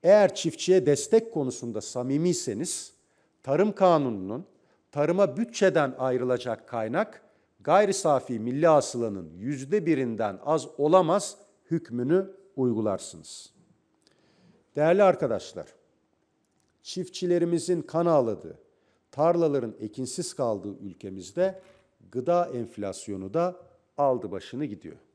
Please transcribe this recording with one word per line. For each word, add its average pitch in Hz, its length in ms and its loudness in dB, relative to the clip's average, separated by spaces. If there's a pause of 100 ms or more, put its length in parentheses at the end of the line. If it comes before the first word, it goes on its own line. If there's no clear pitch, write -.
Eğer 190 320 6
çiftçiye - 520 2
destek 147 460 2
konusunda 123 480 -4
samimiyseniz, 135 1120 -4 (500)
Tarım 175 300 2
Kanunu'nun 135 720 0 (480)
tarıma 165 440 0
bütçeden 170 640 2
ayrılacak 127 720 -2
kaynak 120 540 -4 (420)
gayri 196 300 4
safi 131 440 0
milli 127 280 0
hasılanın 117 720 2
yüzde 143 480 -4
birinden 113 580 -2
az 143 240 -2 (100)
olamaz 170 580 2 (340)
hükmünü 165 600 -2 (260)
uygularsınız. 107 960 -4 (1200)
Değerli 170 260 4
arkadaşlar, 135 640 2 (1160)
çiftçilerimizin 170 1000 -2
kan 170 240 0
ağladığı, 117 520 0 (520)
tarlaların 147 680 0
ekinsiz 123 540 -8
kaldığı 104 440 -4
ülkemizde 98 840 -6 (520)
gıda 170 340 0
enflasyonu 101 880 -8
da 180 220 -2 (420)
aldı 127 320 0
başını 117 340 -8
gidiyor. 80 320 -12 (180)